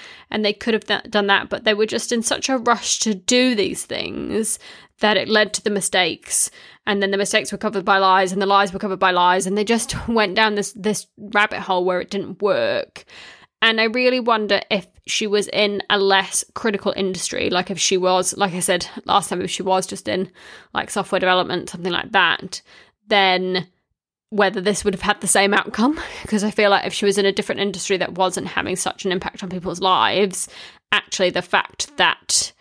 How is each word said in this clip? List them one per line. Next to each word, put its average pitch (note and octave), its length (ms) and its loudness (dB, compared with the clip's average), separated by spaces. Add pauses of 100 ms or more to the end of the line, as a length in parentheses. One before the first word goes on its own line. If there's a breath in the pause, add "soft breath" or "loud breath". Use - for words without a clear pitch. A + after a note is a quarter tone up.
(280 loud breath)
and G#3+ 160 -2
they G#3 80 2
could A3 220 -2
have G#3+ 100 0
th-, - 240 -4
done G#3 200 0
that, G3 200 2
but - 140 -4
they G#3+ 120 2
were G#3+ 120 2
just - 240 -4
in A#3 120 0
such - 260 -2
a C4 100 0
rush A3+ 400 0
to A3 160 0
do B3 400 2
these - 300 -2
things - 760 -4 (400 loud breath)
that G#3 180 2
it - 120 -2
led G#3+ 260 2
to - 80 -6
the G#3+ 80 -2
mistakes, - 800 0 (360 loud breath)
and G3+ 140 0
then G3 120 0
the G3 40 0
mistakes G3+ 360 0
were G3 60 -6
covered G3+ 260 -4
by G3 140 4
lies, F#3+ 340 4
and F#3+ 100 -2
the F#3+ 40 0
lies G3 260 4
were F#3+ 60 -6
covered F#3+ 200 -4
by F#3+ 140 4
lies, F3+ 340 4
and F#3+ 100 -2
they G#3 80 0
just A3+ 440 -2
<laughs> - 0 -
went G#3+ 260 2
down G#3+ 220 2
this, G3+ 160 -2
this G#3 340 -4 (100)
rabbit G#3 440 0
hole F3+ 240 0
where F3+ 160 0
it F3+ 100 -8
didn't G3 320 -6
work. A#2+ 600 0 (560 loud breath)
And A3+ 200 0
I A3+ 40 2
really B3 340 2
wonder G#3+ 500 0
if G3 200 -4 (180)
she - 220 -4
was G3+ 200 0
in G3+ 420 -2
a G3+ 80 2
less G3 460 2 (100)
critical G#3 420 -2
industry, - 540 -4
like F3+ 200 -2
if F3+ 80 -6
she - 180 0
was, F#3 400 2
like F#3+ 180 0
I F3+ 60 -6
said F3+ 280 0 (160)
last - 240 2
time, F#3 140 -4
if F3+ 80 -6
she - 120 -6
was F#3 240 0
just - 220 -10
in, F#3+ 240 -4 (420 loud breath)
like, - 160 -4
software F#3+ 300 -2
development, F#3 500 0
something F3 220 -6
like - 180 -4
that, - 520 0 (440 soft breath)
then F#3 640 2 (640)
whether G3+ 300 2
this G3+ 200 0
would G3+ 120 0
have - 80 -8
had G#3 180 -2
the G3+ 60 -6
same G3 260 4
outcome, A3+ 480 0 (120)
<laughs> - 140 -14
'cause G#3 160 0
I G#3+ 80 0
feel G3+ 200 4
like G3 160 2
if - 80 -6
she - 100 -2
was G3 140 2
in G3+ 80 2
a G3 60 4
different G3+ 280 -4
industry G3 380 -2
that F3 140 -4
wasn't F#3 340 -2
having - 300 -4
such - 280 -6
an F#3+ 80 0
impact - 300 -6
on F#3 80 -8
people's F3 300 -6
lives, F3+ 680 2 (420 loud breath)
actually G3 400 0
the F3 120 -2
fact - 560 -4
that - 640 0